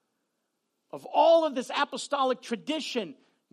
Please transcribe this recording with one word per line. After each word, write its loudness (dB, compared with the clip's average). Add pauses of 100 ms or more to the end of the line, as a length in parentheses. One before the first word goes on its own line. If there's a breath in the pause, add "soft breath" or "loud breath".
(920)
of -14
all 6
of -4
this -6
apostolic -2
tradition, -6 (380 soft breath)